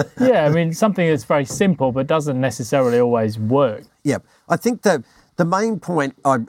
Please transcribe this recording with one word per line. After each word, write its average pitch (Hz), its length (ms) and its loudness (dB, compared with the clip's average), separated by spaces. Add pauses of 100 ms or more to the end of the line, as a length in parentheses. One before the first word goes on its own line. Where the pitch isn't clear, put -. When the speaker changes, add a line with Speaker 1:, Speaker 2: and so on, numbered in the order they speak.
(200)
Speaker 1:
<laughs> - 0 -
Speaker 2:
yeah, 240 240 4
I 147 60 2
mean, 165 240 0
something 185 340 0
that's 151 160 0
very 147 200 0
simple 139 460 0
but 131 160 -2
doesn't 147 340 -2
necessarily 127 580 0
always 113 400 0
work. 113 460 0 (200)
Speaker 1:
Yep. 127 200 -2 (240)
I 170 80 0
think 233 260 -4
the, 160 200 2 (340)
the 170 80 0
main 196 360 -2
point 156 440 -4
I, 135 140 2 (100)